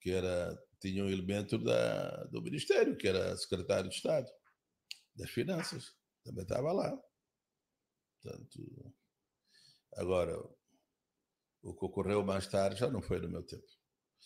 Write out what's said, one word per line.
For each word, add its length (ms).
que 100
era, 500
tinha 240
um 60
elemento 480
da, 640
do 180
Ministério, 540
que 120
era 280
secretário 540
de 60
Estado 340
das 160
Finanças, 640
também 180
estava 300
lá. 260
Portanto, 760
agora, 460
o 120
que 100
ocorreu 400
mais 220
tarde 340
já 100
não 120
foi 180
no 80
meu 140
tempo. 240